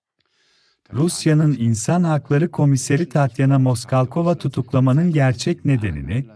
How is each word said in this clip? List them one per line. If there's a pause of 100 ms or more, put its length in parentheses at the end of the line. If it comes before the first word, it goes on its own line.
(920)
Rusya'nın
İnsan
Hakları
Komiseri
Tatyana
Moskalkova
tutuklamanın
gerçek
nedenini,